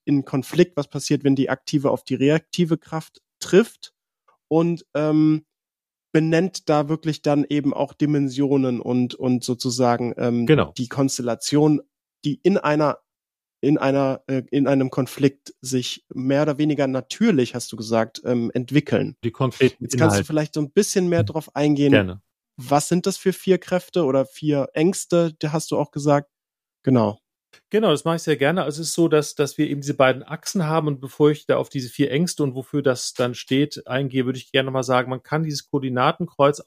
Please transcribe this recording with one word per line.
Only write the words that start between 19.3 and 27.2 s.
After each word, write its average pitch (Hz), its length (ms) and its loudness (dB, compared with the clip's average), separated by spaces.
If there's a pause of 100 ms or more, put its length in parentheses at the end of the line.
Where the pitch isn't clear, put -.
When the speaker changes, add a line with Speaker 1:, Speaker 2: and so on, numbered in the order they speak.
Speaker 2:
konkreten 131 520 0
Speaker 1:
Jetzt 123 140 -4
kannst 101 180 4
du 101 40 2
Speaker 2:
Inhalte. 98 60 -2
Speaker 1:
vielleicht 156 280 -2
so 156 80 -2
ein 143 100 -6
bisschen 196 380 0
mehr 170 140 2
Speaker 2:
Mhm. 104 40 -2
Speaker 1:
drauf 156 260 -8
eingehen. 143 380 2
Speaker 2:
Gerne. 98 300 2 (340)
Speaker 1:
Was 139 320 0
sind 175 180 0
das 196 120 -2
für 190 160 -2
vier 185 240 0
Kräfte 180 480 -4
oder 135 200 2
vier 143 480 -4
Ängste, 170 600 0
die 156 160 -6
hast 156 220 -4
du 147 60 -2
auch 143 140 -2
gesagt? 147 380 0 (520)
Genau. 113 380 2 (520)